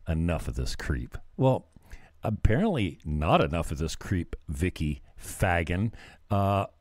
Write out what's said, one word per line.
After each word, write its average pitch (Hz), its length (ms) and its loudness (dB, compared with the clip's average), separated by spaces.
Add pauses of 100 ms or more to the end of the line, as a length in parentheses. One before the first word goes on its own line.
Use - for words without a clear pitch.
Enough 82 400 0
of - 80 -6
this 65 200 -4
creep. - 420 -4 (180)
Well, 131 320 2 (560)
apparently 110 800 2
not 78 380 2
enough 82 300 -2
of 78 60 -6
this 80 180 -4
creep, - 400 -4 (120)
Vicky 78 540 -2 (160)
Fagan. 90 760 0 (380)
Uh, 98 360 4 (140)